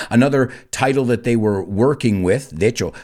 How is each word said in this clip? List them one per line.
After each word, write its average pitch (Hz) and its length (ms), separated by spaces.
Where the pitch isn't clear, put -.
Another 131 420
title 135 360
that 117 180
they 120 120
were 104 260
working 104 600
with, 92 360
de 104 140
hecho, - 320